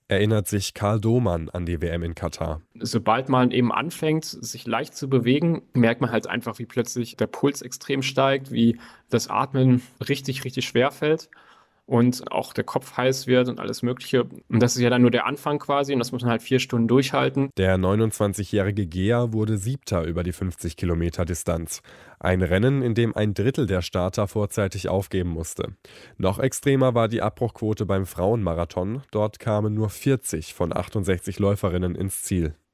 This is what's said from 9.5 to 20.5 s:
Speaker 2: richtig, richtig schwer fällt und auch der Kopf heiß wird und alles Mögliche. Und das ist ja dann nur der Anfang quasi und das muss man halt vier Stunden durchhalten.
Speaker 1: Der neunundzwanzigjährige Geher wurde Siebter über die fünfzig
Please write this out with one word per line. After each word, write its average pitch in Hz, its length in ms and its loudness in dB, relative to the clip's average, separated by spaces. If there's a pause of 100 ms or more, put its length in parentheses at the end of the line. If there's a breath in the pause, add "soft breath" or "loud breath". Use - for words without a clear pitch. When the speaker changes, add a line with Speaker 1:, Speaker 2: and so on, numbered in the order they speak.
Speaker 2:
richtig, 135 380 -4
richtig 127 180 -4
schwer 131 260 2
fällt 156 380 -2 (560 soft breath)
und 123 460 2
auch - 220 -4
der 113 120 -2
Kopf - 340 -6
heiß 131 280 0
wird 127 220 4
und 113 120 -6
alles - 220 -6
Mögliche. 123 420 0
Und - 360 -2
das 120 160 2
ist 123 60 0
ja 120 80 4
dann 123 100 4
nur 123 100 8
der 117 140 2
Anfang 147 340 -2
quasi 139 360 0
und 131 40 2
das 117 140 -2
muss 123 80 -6
man 123 100 0
halt 113 120 0
vier 127 160 2
Stunden 120 280 0
durchhalten. 135 680 2
Speaker 1:
Der 95 220 4
neunundzwanzigjährige 101 1080 0
Geher 110 460 0
wurde 110 240 0
Siebter 98 480 -2
über 85 180 -2
die 90 100 -2
fünfzig 87 440 -6